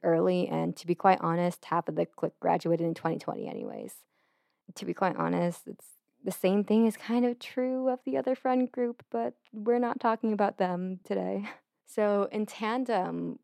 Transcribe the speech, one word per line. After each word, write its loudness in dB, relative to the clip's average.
early, 4
and -2
to -18
be 0
quite 4
honest, 0
half -2
of -4
the 0
clique -6
graduated 2
in 0
twenty -2
twenty -8
anyways. -10
To -12
be -2
quite 0
honest, 0
it's, -16
the -4
same 2
thing 4
is 2
kind 0
of -2
true -2
of 0
the -2
other 0
friend 2
group, -4
but -4
we're 0
not 0
talking 2
about 2
them -2
today. -2
<laughs> -20
So 2
in -2
tandem -2